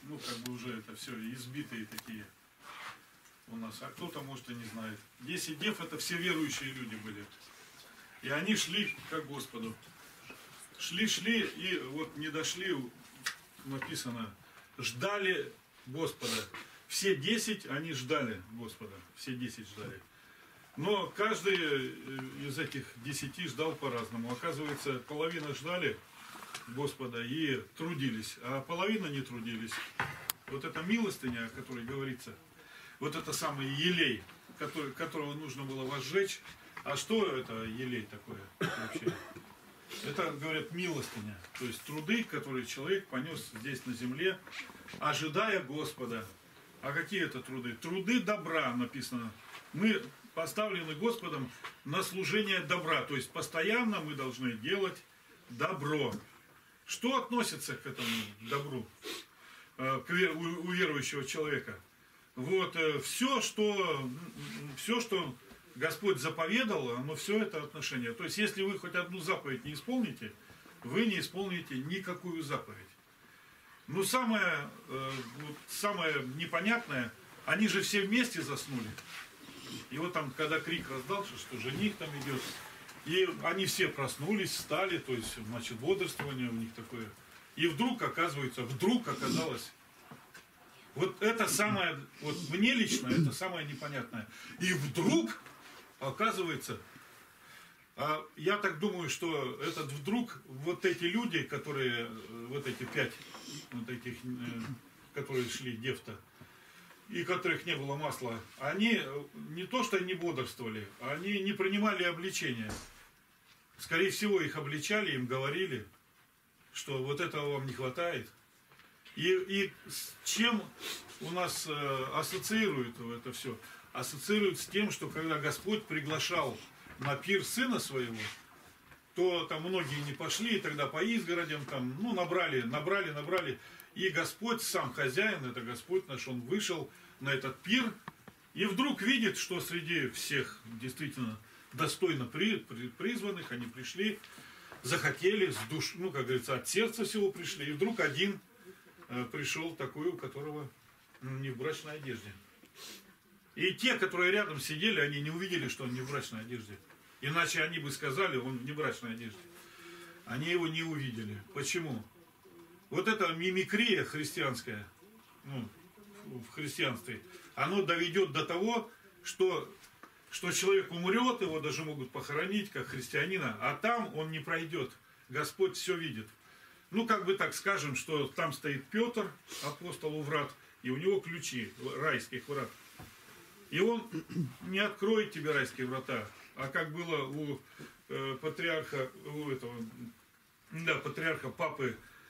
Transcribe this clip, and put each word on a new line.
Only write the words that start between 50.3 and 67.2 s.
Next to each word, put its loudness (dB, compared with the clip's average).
поставлены 0
Господом 0
на 2
служение 2
добра, 2
то -2
есть -2
постоянно 2
мы -6
должны -2
делать 0
добро. 2
Что 2
относится 0
к -8
этому -4
добру, -2
э, 2
к -12
ве-, 6
у, -2
у -2
верующего 2
человека? 0
Вот, 2
э, 4
всё, 2
что, 2
м, -4
м, -8
всё, 0
что 0
Господь 4
заповедал, 2
оно -2
всё 2